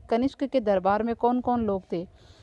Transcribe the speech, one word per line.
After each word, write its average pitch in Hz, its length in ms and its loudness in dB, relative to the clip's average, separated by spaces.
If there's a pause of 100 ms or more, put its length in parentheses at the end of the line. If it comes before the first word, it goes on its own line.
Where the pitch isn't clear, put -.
(100)
कनिष्क 247 340 0
के 262 180 0
दरबार 196 400 2
में 233 140 -2
कौन 247 240 0
कौन 240 240 0
लोग 196 180 -2 (100)
थे। 180 140 -4 (360)